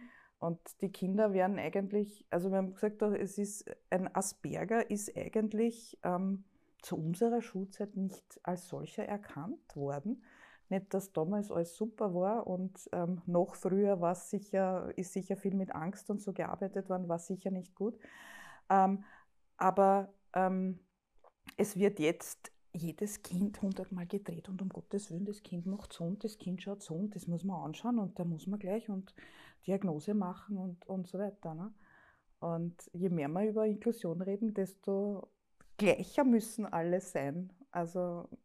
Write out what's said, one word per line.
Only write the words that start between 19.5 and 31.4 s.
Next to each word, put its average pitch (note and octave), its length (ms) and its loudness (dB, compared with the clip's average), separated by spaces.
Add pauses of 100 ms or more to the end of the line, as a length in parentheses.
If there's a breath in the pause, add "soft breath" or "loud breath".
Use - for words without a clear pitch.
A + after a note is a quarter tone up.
aber, G3 540 6 (220)
ähm, F#3 460 2 (760)
es G#3 220 0
wird G3+ 220 4
jetzt - 520 0 (220)
jedes E3+ 480 -4
Kind G3+ 400 0
hundertmal F#3 460 -4
gedreht F#3+ 420 -6
und F#3 140 -6
um F#3+ 60 -2
Gottes G3 420 -6
Willen, F3 140 -4
das G#3 180 -8
Kind F3 240 -6
macht G3+ 260 -6
so E3+ 100 -8
und G3 200 -2
das G#3+ 160 -4
Kind F3+ 240 -6
schaut G3+ 180 -8
so D#3+ 140 -6
und G#3 200 -4
das F3 120 -8
muss E3+ 160 -2
man F3+ 200 -2
anschauen A3+ 360 0
und F3+ 180 -4
da F3 80 -2
muss E3+ 220 -4
man G#3 100 -2
gleich G#3 320 -2
und F#3+ 240 -6 (540 loud breath)
Diagnose G3 480 0
machen F#3+ 420 -2
und, F#3 300 -6
und F#3 200 -4
so F#3 120 -6
weiter, G3 340 -4